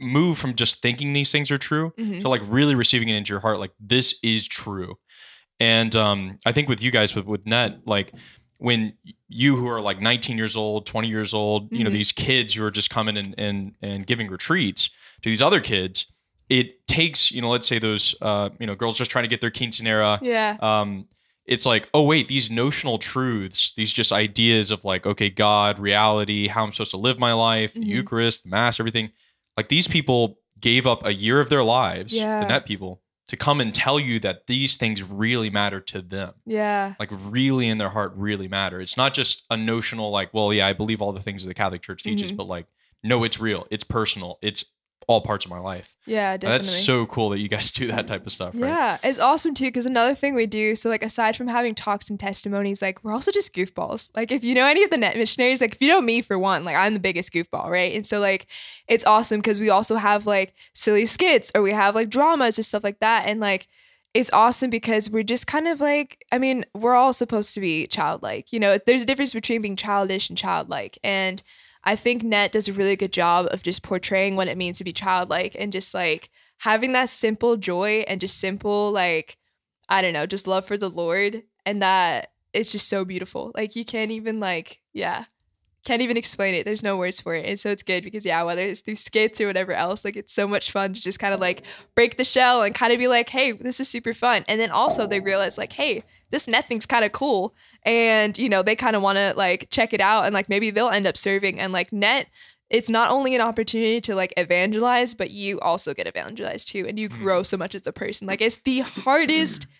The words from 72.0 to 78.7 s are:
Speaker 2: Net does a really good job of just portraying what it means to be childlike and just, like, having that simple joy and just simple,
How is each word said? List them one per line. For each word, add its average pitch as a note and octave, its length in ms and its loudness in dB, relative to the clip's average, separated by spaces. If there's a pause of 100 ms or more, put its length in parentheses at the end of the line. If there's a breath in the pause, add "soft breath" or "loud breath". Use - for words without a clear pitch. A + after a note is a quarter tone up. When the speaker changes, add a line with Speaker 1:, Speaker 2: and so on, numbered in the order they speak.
Speaker 2:
Net G#3 280 2
does G#3+ 160 2
a G3 60 -2
really G3 220 2
good F#3+ 160 -4
job F3 400 2
of F#3 100 -6
just F3 200 -4
portraying F#3+ 540 -2
what F#3 120 -2
it E3 100 -6
means F3+ 200 -4
to F#3+ 60 -6
be F#3+ 80 -8
childlike F3+ 680 -2
and G3+ 140 -6
just, F#3+ 220 0
like, E3+ 340 -2 (300 soft breath)
having A3+ 340 2
that B3+ 160 2
simple A#3 480 2
joy G3+ 520 0
and F#3+ 120 -6
just G3 180 0
simple, G#3 520 -2